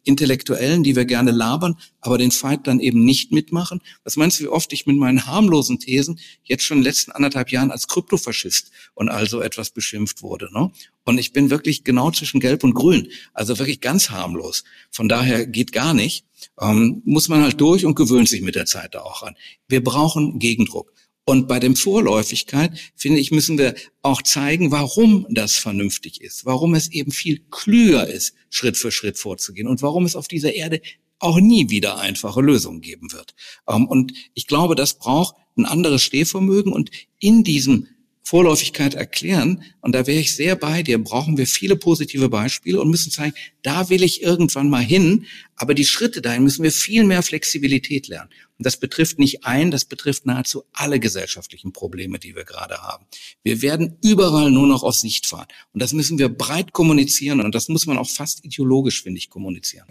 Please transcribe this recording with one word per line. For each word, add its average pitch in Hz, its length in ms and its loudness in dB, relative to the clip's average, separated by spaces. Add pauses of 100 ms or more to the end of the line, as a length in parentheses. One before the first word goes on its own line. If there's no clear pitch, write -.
Intellektuellen, 139 760 2
die 139 140 4
wir 123 80 2
gerne 123 280 2
labern, 139 440 0 (240)
aber 123 160 0
den 123 140 2
Fight 143 360 -2
dann 131 140 2
eben 117 240 4
nicht 135 260 2
mitmachen. 170 520 -2 (220)
Was - 120 -8
meinst 160 240 2
du, 147 40 -6
wie - 40 -8
oft 160 240 -4
ich - 140 -6
mit 143 100 4
meinen 127 300 2
harmlosen 151 540 2
Thesen 139 380 -2 (240)
jetzt - 220 -4
schon 151 140 2
in 131 40 6
den 127 60 4
letzten - 240 -2
anderthalb 139 380 -2
Jahren 127 200 2
als - 180 -8
Kryptofaschist - 840 -4 (240)
und - 160 -4
all 107 180 -2
so 113 140 -4
etwas 110 280 -8
beschimpft - 520 -8
wurde, 92 300 -12
ne? 147 180 -2 (340)
Und 123 140 0
ich - 140 -6
bin 139 180 2
wirklich 151 340 -2
genau 127 260 2
zwischen - 300 -2
Gelb 131 220 0
und 127 100 4
Grün, 127 360 2 (260)
also 110 240 -4
wirklich 135 220 -6
ganz 143 300 -2
harmlos. 90 540 -8 (260)
Von 110 180 -4
daher 117 380 0
geht 120 260 -4
gar 147 200 0
nicht. - 320 0 (360)
Ähm, 110 440 2
muss 151 240 2
man 156 140 4
halt 139 180 0
durch 170 240 4
und 151 120 2
gewöhnt 120 320 4
sich 92 140 0
mit 90 120 -6
der 92 120 -4
Zeit - 280 -6
da - 60 -12
auch - 240 -14
an. 107 100 -14 (320)
Wir 127 160 0
brauchen 147 560 0
Gegendruck. 113 540 -2 (320)
Und 131 240 2
bei 123 100 0
dem 127 160 2
Vorläufigkeit, 156 1040 0 (180)
finde 147 240 2
ich, 131 100 -4
müssen 151 280 0
wir 127 160 2 (280)
auch 139 200 0
zeigen, 147 480 0
warum 190 600 2
das 110 260 -2
vernünftig - 640 -6
ist, - 240 -18
warum 139 300 2
es 160 140 0
eben 147 240 -6
viel 156 280 -4 (100)
klüger 202 560 4
ist, - 280 -8 (160)
Schritt - 260 -2
für 113 140 -4
Schritt - 280 -6
vorzugehen 101 500 -10
und 127 140 -2
warum 160 220 0
es 175 120 -2
auf 151 120 -12
dieser 151 260 -2
Erde 160 260 -6 (380)
auch 170 220 2
nie 214 300 6
wieder 101 280 -2
einfache 101 420 -4
Lösungen 117 400 2
geben 82 320 -16
wird. - 220 -20 (340)
Ähm, 113 180 2
und 131 260 0 (220)
ich - 120 -10
glaube, 165 280 2
das 139 240 -2
braucht 151 360 -2 (220)
ein - 100 0
anderes 151 360 0
Stehvermögen, 190 680 0
und - 180 -4 (280)
in 220 240 6
diesem 139 460 2 (340)
Vorläufigkeit 156 720 2
erklären, 175 720 -2 (160)
und 123 140 -2
da 127 120 0
wäre 147 140 2
ich - 160 -2
sehr 175 180 0
bei 160 280 -2
dir, 117 200 0
brauchen 147 340 -2
wir 127 100 0
viele 190 280 0
positive 147 540 0
Beispiele 127 520 -2
und 151 100 2
müssen 165 200 -2
zeigen, 147 240 -4 (280)
da 175 260 -4
will 185 140 2
ich - 200 -2
irgendwann 165 480 2
mal 123 120 2
hin, 175 440 2 (300)
aber 131 180 -2
die 143 100 2
Schritte 233 380 -2
dahin 120 220 2
müssen 143 180 2
wir 156 100 2
viel 220 320 2
mehr 180 180 2
Flexibilität 139 840 -4
lernen. - 220 -14 (260)
Und - 100 -8
das - 120 -2
betrifft - 400 -2
nicht 139 260 2
ein, 143 260 2
das 139 160 -4
betrifft - 400 -6
nahezu 127 460 -4
alle 143 280 -2
gesellschaftlichen 95 720 -8
Probleme, 92 460 -10
die - 160 -20
wir - 100 -14
gerade - 380 -14
haben. - 240 -14 (360)
Wir 113 200 -2
werden 160 400 -2
überall 175 480 4
nur 135 160 6
noch 135 160 4
auf 123 120 -2
Sicht - 320 -4
fahren. 85 200 -10 (260)
Und 101 100 -6
das 127 100 -4
müssen 151 260 -2
wir 135 100 2
breit 143 440 -6
kommunizieren, 143 680 2
und 107 140 -2
das 113 140 -4
muss 160 180 -2
man 135 120 -2
auch 127 100 -6
fast - 360 -8
ideologisch, 131 580 -2
finde 90 160 -10
ich, - 100 -12
kommunizieren. - 640 -12